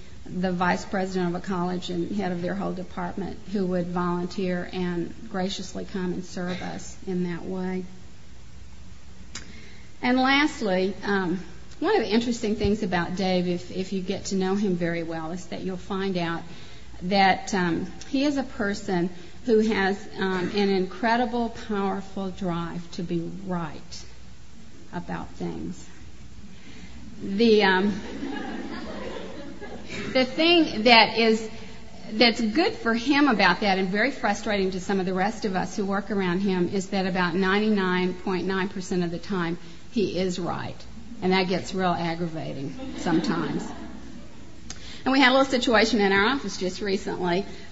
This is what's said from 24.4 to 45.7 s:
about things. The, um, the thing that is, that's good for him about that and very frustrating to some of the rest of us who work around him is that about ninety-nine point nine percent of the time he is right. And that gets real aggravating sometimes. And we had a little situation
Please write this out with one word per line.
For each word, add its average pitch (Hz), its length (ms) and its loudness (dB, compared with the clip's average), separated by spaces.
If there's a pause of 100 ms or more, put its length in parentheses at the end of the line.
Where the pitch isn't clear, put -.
about 170 380 -6
things. 170 540 -6 (1400)
The, 208 420 6
um, 190 360 4 (2000)
the 254 120 4
thing 311 600 4
that 226 340 10
is, 220 300 4 (640)
that's 226 280 4
good 226 340 2
for 226 200 0
him 277 340 4
about 190 320 6
that 196 180 2
and 190 100 0
very 214 240 2
frustrating 208 580 0
to 190 100 -4
some 196 200 0
of 180 60 0
the 185 80 0
rest 196 300 0
of 190 120 0
us 180 200 -4
who 208 80 0
work 196 260 -2
around 190 300 2
him 185 280 2
is 190 200 -2
that 190 180 0
about 180 280 0
ninety-nine 190 800 2
point 180 320 -2
nine 190 220 0
percent 185 340 -2
of 175 80 0
the 170 80 -6
time 170 400 -2 (320)
he 185 280 0
is 185 200 0
right. 139 380 -4 (460)
And 185 100 4
that 185 160 4
gets 185 260 -2
real 185 180 2
aggravating 165 840 -4 (240)
sometimes. 160 680 0 (1400)
And 254 80 4
we 269 80 6
had 254 100 10
a 262 60 6
little 269 140 6
situation 226 500 6